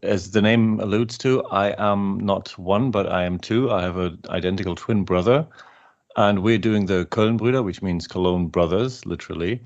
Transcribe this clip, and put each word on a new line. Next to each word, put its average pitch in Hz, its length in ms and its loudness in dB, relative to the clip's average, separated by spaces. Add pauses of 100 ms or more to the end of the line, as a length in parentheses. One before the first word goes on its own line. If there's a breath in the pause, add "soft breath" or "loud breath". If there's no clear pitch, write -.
As 98 280 -2
the 104 120 2
name 110 380 4
alludes 107 380 -2
to, 131 260 2
I 101 340 0
am 101 420 0
not 98 380 -2
one, 101 320 0
but 98 200 0
I 90 140 0
am 90 140 -2
two. 120 320 0
I 98 120 0
have 90 140 -2
an 90 320 -4
identical 90 460 -2
twin 101 300 0
brother, 101 420 2 (720 loud breath)
and 101 260 4
we're 110 160 4
doing 104 280 2
the 90 200 2
Köln 110 320 0
Brüder, 123 260 0
which 92 180 -6
means 87 240 -4
Cologne 90 420 0
Brothers, 92 580 0
literally. 87 600 -6